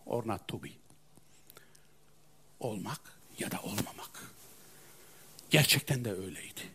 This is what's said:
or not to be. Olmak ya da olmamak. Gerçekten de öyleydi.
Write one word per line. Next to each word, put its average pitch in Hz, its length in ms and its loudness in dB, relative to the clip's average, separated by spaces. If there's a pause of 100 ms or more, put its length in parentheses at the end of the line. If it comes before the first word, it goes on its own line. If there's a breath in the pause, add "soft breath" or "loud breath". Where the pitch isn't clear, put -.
or 117 220 2
not 101 200 0
to - 160 -4
be. - 60 -6 (1900 loud breath)
Olmak 110 420 -2 (380)
ya - 120 -2
da - 100 -2
olmamak. - 720 -4 (1160 loud breath)
Gerçekten 139 560 8
de 104 80 2
öyleydi. 92 480 -4 (140)